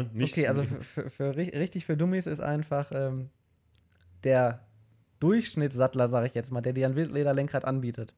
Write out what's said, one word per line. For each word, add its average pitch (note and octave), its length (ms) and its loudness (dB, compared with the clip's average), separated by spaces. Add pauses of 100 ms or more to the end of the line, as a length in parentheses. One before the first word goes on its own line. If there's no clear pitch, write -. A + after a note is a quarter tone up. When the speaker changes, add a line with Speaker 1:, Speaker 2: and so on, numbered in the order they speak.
Speaker 1:
ne? A#2+ 100 -8
Nicht A2+ 200 -2
Speaker 2:
okay, D3 140 0
also C#3 180 0
für, C3+ 180 -6
für, - 260 -8
für C#3 260 -4
ri-, E3+ 220 -4
richtig F3 280 -4
für E3 100 0
Dummies F3 320 0
ist D#3 140 -4
einfach, D3 520 -2
ähm, C3 360 -4 (920)
der B2+ 420 4 (540)
Durchschnittssattler, C#3 920 2
sag A#2+ 160 2
ich B2+ 80 -2
jetzt B2 180 -4
mal, B2 100 -2
der B2+ 120 -2
dir C3 140 0
ein C3 80 0
Wildlederlenkrad C#3 720 0
anbietet. B2 520 -4